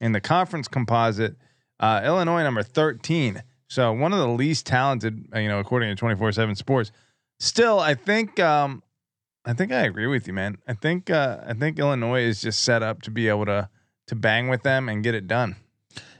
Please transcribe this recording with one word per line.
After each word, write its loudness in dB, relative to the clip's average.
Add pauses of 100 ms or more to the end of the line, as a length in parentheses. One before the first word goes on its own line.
in 0
the 0
conference 0
composite, 0 (420)
uh, 2
Illinois 0
number 0
thirteen. 0 (240)
So 2
one 0
of 2
the 2
least 0
talented, 0
uh, -4
you 0
know, 0
according -2
to -4
twenty-four 0
seven 0
Sports. 0 (480)
Still, 2
I 2
think, 0
um, 2 (600)
I -4
think -2
I 2
agree -2
with -2
you, -8
man. -4 (100)
I -6
think, -4
uh, 0
I -8
think -4
Illinois 0
is -2
just -2
set 2
up -4
to -10
be 0
able 2
to, -2 (380)
to -6
bang 2
with -2
them 0
and -2
get 0
it -6
done. -2 (640)